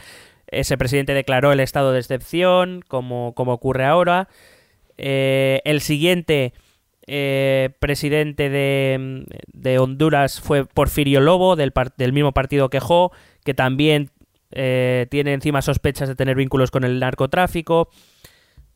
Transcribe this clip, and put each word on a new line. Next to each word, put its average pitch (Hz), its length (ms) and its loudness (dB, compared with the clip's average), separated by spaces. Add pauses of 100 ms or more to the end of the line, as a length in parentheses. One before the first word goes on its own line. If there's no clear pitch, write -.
(480)
Ese 135 300 -2
presidente 139 360 -2
declaró 135 380 2
el 139 80 4
estado 135 320 0
de 127 80 2
excepción, 180 880 0
como, 123 480 -6
como 127 180 -2
ocurre 127 320 -2
ahora. 175 420 2 (720)
Eh, 135 680 0
el 151 160 0
siguiente, 156 720 0 (520)
eh, 135 640 -2 (100)
presidente 147 720 -2
de, 135 720 -2 (300)
de 127 260 0
Honduras 139 600 0
fue 139 240 0
Porfirio 139 560 2
Lobo, 180 340 4
del 139 160 -2
par-, 131 240 -2
del 127 160 0
mismo 143 220 2
partido 135 360 0
que 139 120 -2
Ho, 175 300 2 (340)
que 139 80 -2
también, 139 560 2 (420)
eh, 127 600 0
tiene 143 220 0
encima 139 280 -2
sospechas 139 480 -2
de 131 60 -8
tener 131 200 0
vínculos 131 360 0
con 131 120 0
el 127 160 0
narcotráfico. 165 880 0 (880)